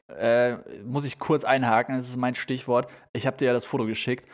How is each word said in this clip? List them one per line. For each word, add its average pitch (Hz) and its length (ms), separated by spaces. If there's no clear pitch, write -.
Äh, 117 720
muss 135 220
ich 127 140
kurz 151 240
einhaken, 123 540
das 123 120
ist 123 80
mein 127 180
Stichwort. 123 540
Ich 127 140
hab 127 100
dir 139 80
ja 123 80
das 120 120
Foto 123 200
geschickt. 110 480